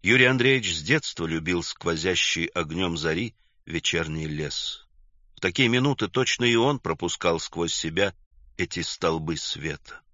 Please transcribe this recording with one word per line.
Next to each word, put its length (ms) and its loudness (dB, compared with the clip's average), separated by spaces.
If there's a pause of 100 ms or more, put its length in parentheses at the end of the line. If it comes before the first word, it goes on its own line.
Юрий 240 6
Андреевич 500 4
с 60 -8
детства 440 0
любил 360 0
сквозящий 840 -2
огнем 520 -4
зари 380 -4 (320)
вечерний 600 -4
лес. 580 -8 (480)
В 60 -18
такие 280 2
минуты 400 2
точно 360 0
и 100 4
он 240 4
пропускал 640 -2
сквозь 340 -4
себя 400 -2 (420)
эти 260 -6
столбы 540 -2
света. 680 -10 (120)